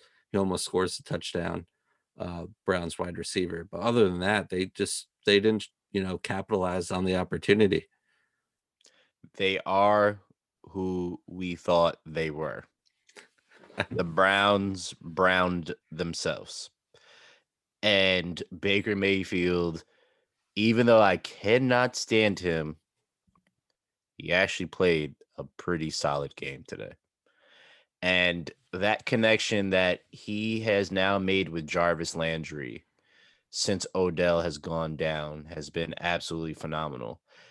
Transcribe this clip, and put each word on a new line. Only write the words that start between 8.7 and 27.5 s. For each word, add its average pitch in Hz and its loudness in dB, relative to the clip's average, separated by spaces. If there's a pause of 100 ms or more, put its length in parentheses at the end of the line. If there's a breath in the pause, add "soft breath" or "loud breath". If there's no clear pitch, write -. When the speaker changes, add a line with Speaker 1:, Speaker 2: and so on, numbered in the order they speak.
Speaker 2:
They 95 -2
are 104 4 (440)
who 92 -6
we 90 -8
thought 85 2
they 80 -4
were. 76 -8 (1120 soft breath)
Speaker 1:
<laughs> 98 -6
Speaker 2:
The 92 -2
Browns 98 2
browned 90 2 (160)
themselves. - -8 (1120 soft breath)
And 92 2 (160)
Baker 101 0
Mayfield, 90 0 (720)
even 113 4
though 113 10
I 95 6
cannot 123 2
stand 107 2
him, 80 -2 (1400)
he 80 -6
actually 92 0
played 80 0 (220)
a 71 -12
pretty 80 -6
solid 71 -4
game 67 -12
today. - -14 (1080 soft breath)